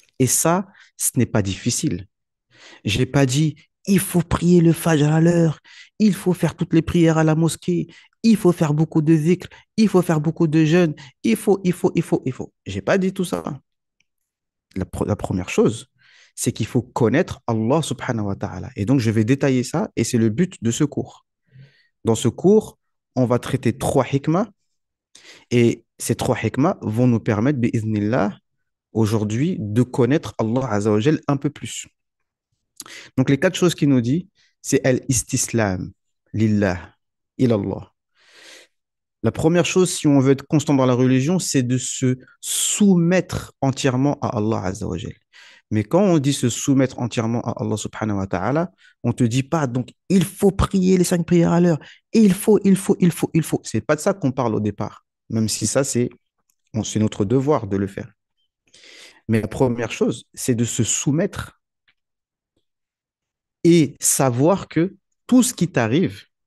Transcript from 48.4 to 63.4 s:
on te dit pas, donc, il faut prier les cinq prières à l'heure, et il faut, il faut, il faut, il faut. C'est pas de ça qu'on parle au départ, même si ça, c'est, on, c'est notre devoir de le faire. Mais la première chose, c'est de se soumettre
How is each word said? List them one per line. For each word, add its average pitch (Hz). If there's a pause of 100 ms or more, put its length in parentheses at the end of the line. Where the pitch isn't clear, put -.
on 120
te 123
dit 120
pas, 151
donc, 123 (180)
il 185
faut 196
prier 185
les 180
cinq 170
prières 170
à 170
l'heure, 170 (320)
et 226
il 208
faut, 208
il 196
faut, 190
il 175
faut, -
il 160
faut. -
C'est -
pas 151
de 151
ça 196
qu'on 165
parle 120
au 110
départ, 104 (240)
même 110
si -
ça, 135
c'est, 123 (680)
on, 107
c'est -
notre 107
devoir 131
de 98
le 98
faire. - (1160)
Mais 110
la 104
première 120
chose, -
c'est -
de 117
se 113
soumettre - (2000)